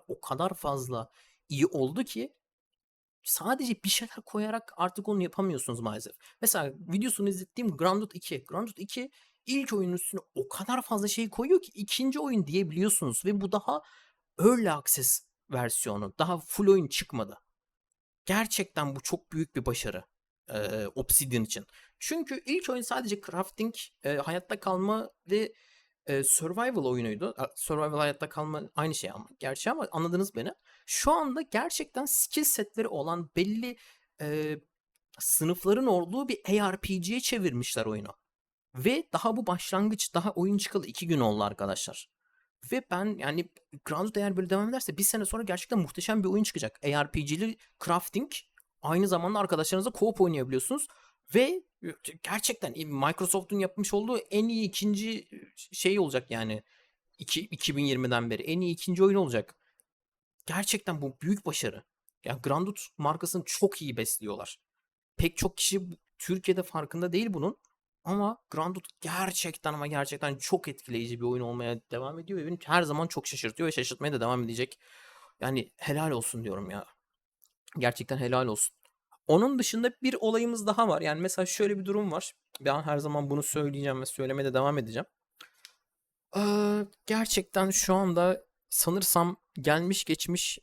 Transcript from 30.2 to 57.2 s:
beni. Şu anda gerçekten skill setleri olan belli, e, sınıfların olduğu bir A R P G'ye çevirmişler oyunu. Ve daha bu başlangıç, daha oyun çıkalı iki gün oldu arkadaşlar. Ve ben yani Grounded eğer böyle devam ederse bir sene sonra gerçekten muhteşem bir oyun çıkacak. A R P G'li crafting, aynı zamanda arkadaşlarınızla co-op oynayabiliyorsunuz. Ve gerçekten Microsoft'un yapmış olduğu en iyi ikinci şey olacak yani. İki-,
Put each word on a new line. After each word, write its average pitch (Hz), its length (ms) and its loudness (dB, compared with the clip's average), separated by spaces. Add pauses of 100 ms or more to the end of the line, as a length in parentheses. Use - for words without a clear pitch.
beni. 120 180 -4 (320)
Şu - 260 2
anda 311 300 2
gerçekten 247 640 -4
skill - 380 2
setleri 220 440 0
olan 165 480 -2
belli, 226 420 0 (440)
e, 151 360 -2 (640)
sınıfların 190 680 2
olduğu 190 400 2
bir 208 340 2
A 190 120 2
R 196 40 -6
P - 180 -2
G'ye 190 240 -2
çevirmişler 123 640 0
oyunu. 107 300 -6 (600)
Ve 240 380 2
daha 220 240 2
bu 240 100 -4
başlangıç, 196 640 0
daha 185 180 0
oyun 196 260 2
çıkalı 196 300 -2
iki - 200 -6
gün 160 120 4
oldu 107 240 4
arkadaşlar. 98 640 -4 (640)
Ve 254 200 0
ben 196 260 -2
yani 156 320 -2 (360)
Grounded 185 300 -2
eğer 202 220 0
böyle 185 120 0
devam 202 200 2
ederse 247 280 -4
bir 196 60 -2
sene 214 220 2
sonra 226 180 -4
gerçekten 196 360 -2
muhteşem 175 440 0
bir 185 60 2
oyun 208 140 4
çıkacak. - 400 -4
A 143 40 0
R 143 240 2
P 160 100 0
G'li 175 360 -2 (280)
crafting, 185 460 0 (500)
aynı 175 260 2
zamanda 180 320 2
arkadaşlarınızla 185 520 2
co-op 202 320 4
oynayabiliyorsunuz. 143 640 0 (480)
Ve 302 280 4 (600)
gerçekten 196 500 -2 (140)
Microsoft'un 180 720 0
yapmış 190 340 -2
olduğu 220 240 0
en 214 300 2
iyi 220 200 0
ikinci 208 600 -2 (280)
şey 196 440 0
olacak 131 320 0
yani. 110 320 -4 (560)
İki-, 165 260 -4